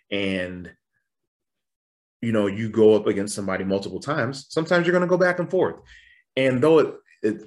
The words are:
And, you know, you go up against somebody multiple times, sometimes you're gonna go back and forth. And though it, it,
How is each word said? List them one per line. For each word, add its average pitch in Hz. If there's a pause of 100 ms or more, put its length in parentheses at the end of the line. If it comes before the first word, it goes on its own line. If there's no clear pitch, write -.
(100)
And, 92 (1500)
you 117
know, 107
you 107
go 107
up 104
against 104
somebody 95
multiple 95
times, 139
sometimes 170
you're 180
gonna 180
go 180
back 180
and 175
forth. 170 (560)
And 131
though 156
it, 120 (280)
it, 104